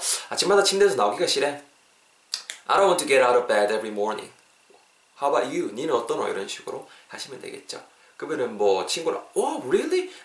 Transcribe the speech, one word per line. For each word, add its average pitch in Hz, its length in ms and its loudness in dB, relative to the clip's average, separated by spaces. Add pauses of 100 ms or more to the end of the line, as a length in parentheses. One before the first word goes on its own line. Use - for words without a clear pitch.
(280)
아침마다 190 340 2
침대에서 196 340 4
나오기가 113 300 0
싫어. 139 220 0
I 143 140 -8 (1160)
don't 196 60 4
want 180 200 4
to 143 40 -4
get 135 160 6
out 123 140 6
of 120 100 2
bed 104 240 4
every 110 180 -2
morning. 104 400 -4 (920)
How 143 120 2
about 147 220 0
you? 143 160 -4
니는 139 220 -2
어떠노? 117 340 -2
이런 98 180 -6
식으로 - 400 -12 (220)
하시면 - 320 -14
되겠죠. - 420 -14 (360)
그러면은 123 380 -4
뭐 104 300 2
친구랑, 160 480 -4
"Oh, 254 320 -2
really? 320 460 0 (120)